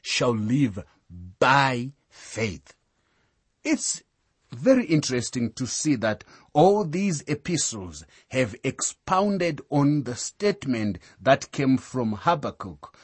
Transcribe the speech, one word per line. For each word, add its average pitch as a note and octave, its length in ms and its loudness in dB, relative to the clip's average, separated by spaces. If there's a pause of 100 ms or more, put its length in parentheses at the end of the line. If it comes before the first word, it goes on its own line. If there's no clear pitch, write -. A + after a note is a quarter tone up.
shall B2 360 0
live A2 480 0 (560)
by C3 500 2 (180)
faith. - 640 -10 (920)
It's - 400 -2 (480)
very A#3+ 340 4
interesting B2 640 0
to C3 140 -6
see - 280 -2
that G#2+ 300 -2 (280)
all G3 320 6
these E3+ 440 -2
epistles G#2 760 -6 (240)
have B2+ 260 -2 (100)
expounded F3+ 960 -2 (100)
on C#3+ 320 2
the A#2 140 -8
statement A#2 800 -2 (220)
that C3+ 320 2
came C3 260 2
from A#2+ 340 -4
Habakkuk, G#2 920 -4